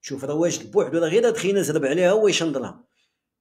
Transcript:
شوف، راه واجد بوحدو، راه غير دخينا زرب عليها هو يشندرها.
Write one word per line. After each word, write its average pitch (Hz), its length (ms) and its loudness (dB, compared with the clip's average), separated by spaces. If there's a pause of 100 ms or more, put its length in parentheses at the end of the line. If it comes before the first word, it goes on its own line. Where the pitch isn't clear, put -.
شوف، 135 240 -12
راه 143 100 -4
واجد 160 360 -2
بوحدو، 165 280 0
راه 165 100 0
غير 226 220 2
دخينا 196 320 0
زرب 151 220 -2
عليها 175 260 2
هو 214 180 4
يشندرها. 135 560 -4 (560)